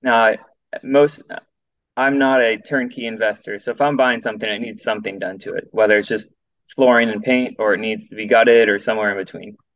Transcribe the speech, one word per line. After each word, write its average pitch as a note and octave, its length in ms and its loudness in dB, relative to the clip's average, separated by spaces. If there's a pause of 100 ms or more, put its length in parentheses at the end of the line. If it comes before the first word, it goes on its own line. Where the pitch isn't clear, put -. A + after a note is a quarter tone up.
now, A#2 220 2
I, A2 160 2 (420)
most, C#3+ 400 2 (720)
I'm C3+ 220 0
not C3+ 240 2
a A2+ 160 0
turnkey B2 480 -6
investor, G#2+ 540 -6
so - 100 -8
if A#2 100 -6
I'm C#3+ 160 0
buying B2+ 260 0
something, A2 280 -6
it G#2 100 -6
needs A2+ 220 -12
something G#2 380 -8
done F#2+ 200 -8
to G2+ 140 -12
it, - 160 -8
whether G#2+ 300 2
it's G2+ 80 -4
just A2 220 -6 (440)
flooring A#2+ 380 4
and G#2+ 100 -6
paint, B2+ 380 -2
or G#2+ 160 0
it F#2 40 -4
needs A2 300 -8
to - 60 -20
be G#2+ 100 -10
gutted, A#2 440 6
or G2+ 100 0
somewhere G#2+ 320 -2
in G2 120 -6
between. - 320 -16 (200)